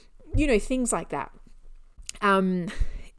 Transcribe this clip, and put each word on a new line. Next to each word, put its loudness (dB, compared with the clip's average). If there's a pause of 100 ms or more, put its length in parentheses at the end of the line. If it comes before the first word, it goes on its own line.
(340)
you 4
know, 4
things -2
like -4
that. -6 (920)
Um, 2 (500)